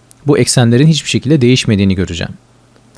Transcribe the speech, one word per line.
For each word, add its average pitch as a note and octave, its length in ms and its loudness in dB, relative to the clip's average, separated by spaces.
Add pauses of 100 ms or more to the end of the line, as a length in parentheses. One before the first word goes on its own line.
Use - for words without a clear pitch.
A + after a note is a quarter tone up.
(280)
bu D3 100 2
eksenlerin A#2+ 500 2
hiçbir D#3+ 220 0
şekilde C3 320 -2
değişmediğini G#2+ 540 0
göreceğim. F2+ 380 -6 (640)